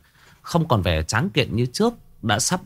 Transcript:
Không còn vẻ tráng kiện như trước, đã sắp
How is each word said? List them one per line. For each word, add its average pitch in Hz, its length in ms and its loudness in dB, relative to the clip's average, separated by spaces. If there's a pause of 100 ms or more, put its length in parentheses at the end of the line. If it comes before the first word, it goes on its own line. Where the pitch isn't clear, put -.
(420)
Không 165 260 0
còn 107 140 4
vẻ 80 200 2
tráng 123 280 -2
kiện - 260 0
như 123 100 0
trước, 226 280 0 (280)
đã 107 160 0
sắp - 280 -2